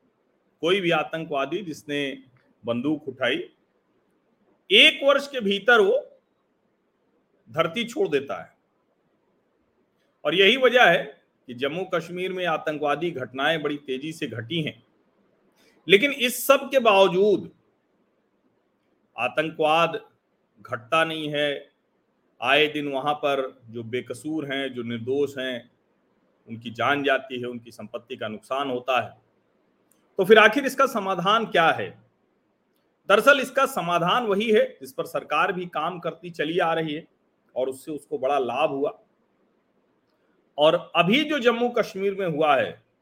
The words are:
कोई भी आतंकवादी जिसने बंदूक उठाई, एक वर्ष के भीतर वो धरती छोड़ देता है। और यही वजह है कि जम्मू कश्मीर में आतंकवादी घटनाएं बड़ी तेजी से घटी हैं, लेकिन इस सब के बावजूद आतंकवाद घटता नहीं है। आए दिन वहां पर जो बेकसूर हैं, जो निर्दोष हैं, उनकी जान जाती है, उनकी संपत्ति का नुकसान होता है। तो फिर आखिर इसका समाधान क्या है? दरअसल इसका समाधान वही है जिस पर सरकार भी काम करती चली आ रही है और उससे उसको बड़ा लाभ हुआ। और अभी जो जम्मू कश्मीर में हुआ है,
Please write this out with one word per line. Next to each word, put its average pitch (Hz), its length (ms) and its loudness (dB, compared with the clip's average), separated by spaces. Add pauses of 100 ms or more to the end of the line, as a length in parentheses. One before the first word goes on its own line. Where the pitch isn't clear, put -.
(640)
कोई 185 180 2
भी 170 100 0
आतंकवादी 156 720 -4
जिसने 143 380 -8 (640)
बंदूक 127 440 -4
उठाई, 131 360 -2 (1300)
एक 269 340 6
वर्ष 269 240 2
के 262 120 -8
भीतर 202 420 2
वो 214 180 2 (1500)
धरती 165 360 -2
छोड़ 285 220 -2
देता 113 340 -2
है। - 100 -20 (1700)
और 151 100 0
यही 196 220 6
वजह 247 320 8
है 170 140 4 (440)
कि 127 60 -12
जम्मू 143 400 -4
कश्मीर 175 400 -6
में 180 140 -6
आतंकवादी 151 640 -2
घटनाएं 135 500 -4
बड़ी 147 160 -4
तेजी 143 360 -8
से 160 140 -8
घटी 120 340 -6
हैं, 135 200 -8 (1040)
लेकिन 208 240 4
इस 240 360 -4
सब 269 240 4
के 269 80 4
बावजूद 196 720 4 (1600)
आतंकवाद 156 840 0 (600)
घटता 127 440 -2
नहीं 160 240 -6
है। 147 380 -4 (720)
आए 143 260 4
दिन 147 200 -6
वहां 143 260 -2
पर 139 280 -2 (280)
जो 117 140 -12
बेकसूर 127 640 -8
हैं, 135 280 -6
जो 120 100 -8
निर्दोष 131 540 -4
हैं, 127 340 -8 (760)
उनकी 117 220 -14
जान 123 340 -2
जाती 131 360 -2
है, 123 80 -6
उनकी 117 240 -12
संपत्ति 117 440 -14
का 113 120 -8
नुकसान 131 420 -6
होता 127 320 -2
है। 101 80 -10 (1080)
तो 185 60 2
फिर 220 140 8
आखिर 247 260 4
इसका 269 200 0
समाधान 196 600 -2
क्या 165 260 2
है? 101 180 -4 (1200)
दरअसल 226 300 6
इसका 254 260 0
समाधान 180 600 -2
वही 208 240 0
है 220 120 4 (180)
जिस 131 120 -18
पर 160 120 -8
सरकार 156 480 -2
भी 180 120 -6
काम 170 340 -6
करती 170 300 -10
चली 160 300 -4
आ 165 140 0
रही 160 200 -4
है 160 120 -12 (500)
और 131 140 -2
उससे 135 220 -12
उसको 147 260 -10
बड़ा 135 220 0
लाभ 151 300 0
हुआ। 139 280 -4 (1600)
और 160 380 4
अभी 196 280 2
जो 302 160 -2
जम्मू 233 300 2
कश्मीर 196 460 -2
में 190 120 -4
हुआ 151 280 2
है, 101 260 -2 (200)